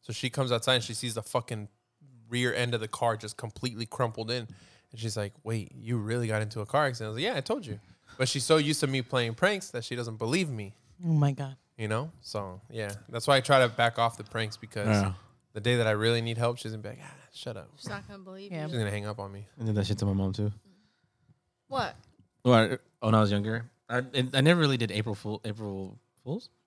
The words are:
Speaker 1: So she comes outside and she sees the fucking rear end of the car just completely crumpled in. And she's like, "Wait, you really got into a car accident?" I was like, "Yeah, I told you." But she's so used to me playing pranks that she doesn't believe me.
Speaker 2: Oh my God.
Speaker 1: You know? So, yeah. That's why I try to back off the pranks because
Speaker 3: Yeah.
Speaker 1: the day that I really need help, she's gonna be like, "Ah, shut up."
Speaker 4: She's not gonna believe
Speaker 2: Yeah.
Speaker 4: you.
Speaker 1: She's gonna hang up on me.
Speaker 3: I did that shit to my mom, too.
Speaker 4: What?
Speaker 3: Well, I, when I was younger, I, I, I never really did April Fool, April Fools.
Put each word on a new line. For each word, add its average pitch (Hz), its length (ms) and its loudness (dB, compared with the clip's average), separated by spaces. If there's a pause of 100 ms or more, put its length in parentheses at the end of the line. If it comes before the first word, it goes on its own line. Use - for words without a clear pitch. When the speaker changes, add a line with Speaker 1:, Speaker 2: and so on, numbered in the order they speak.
Speaker 1:
So - 120 -12
she 127 160 -4
comes 131 220 0
outside 123 240 2
and 117 80 2
she 117 100 -8
sees 113 200 -6
the 110 100 -4
fucking 113 440 -4 (640)
rear 123 240 0
end 120 200 0
of 113 80 -2
the 110 60 -6
car 117 300 0
just 107 200 -10
completely 117 480 -8
crumpled 113 460 -4
in. 120 160 -4 (440)
And 110 80 -18
she's 110 180 -4
like, 101 160 -6 (100)
"Wait, 110 320 -6
you 117 220 -4
really 113 300 -2
got 107 140 0
into 107 200 -6
a 101 40 -6
car 147 200 2
accident?" 110 220 -4
I 107 60 -6
was 120 100 -4
like, 220 100 -2
"Yeah, - 40 -2
I 139 40 -2
told 196 240 -4
you." 104 140 -8 (380)
But 131 100 2
she's 131 160 -2
so 156 140 6
used 147 240 2
to 147 60 2
me 135 140 0
playing 120 340 0
pranks 190 360 0
that 117 120 -6
she - 120 -8
doesn't 117 220 -6
believe 147 320 0
me. 107 240 -8 (320)
Speaker 2:
Oh 165 80 4
my 147 180 6
God. 135 240 -6 (220)
Speaker 1:
You 110 100 -4
know? 123 240 -2 (100)
So, 95 380 -8 (100)
yeah. 107 240 -6 (140)
That's 117 200 -6
why 139 100 8
I 131 40 4
try 135 180 6
to 123 100 6
back 117 300 2
off 117 180 2
the 107 80 -12
pranks 110 320 -4
because 107 300 -4
Speaker 3:
Yeah. 98 260 4 (400)
Speaker 1:
the 104 80 -8
day 120 160 4
that 117 100 4
I 110 40 4
really 113 300 4
need 113 160 -4
help, 120 200 0
she's 110 140 -8
gonna 107 120 -10
be 104 60 -10
like, 120 140 -14
"Ah, 139 100 -18 (200)
shut 117 220 -10
up." 87 220 -14
Speaker 4:
She's - 100 -14
not 202 200 -10
gonna 202 160 -16
believe 190 280 -14
Speaker 2:
Yeah. 160 120 -6
Speaker 4:
you. 156 60 -6
Speaker 1:
She's 151 100 -4
gonna 107 120 0
hang 104 140 -6
up 107 140 -8
on 98 120 -10
me. 101 160 -14 (140)
Speaker 3:
I - 20 -6
did 110 120 0
that 101 120 4
shit 101 120 0
to 107 60 0
my 98 80 2
mom, 98 200 2
too. 104 180 -2 (1160)
Speaker 4:
What? 247 280 -4 (480)
Speaker 3:
Well, 123 100 8 (200)
I, 127 40 -4 (280)
when 110 100 6
I 107 60 8
was 104 100 4
younger, 110 380 -2 (180)
I, 123 120 0
I, 131 340 -2
I 135 80 4
never 170 180 6
really 139 180 4
did 113 140 0
April 104 240 -2
Fool, 107 300 -6
April 101 520 -6 (260)
Fools. 180 260 -8 (180)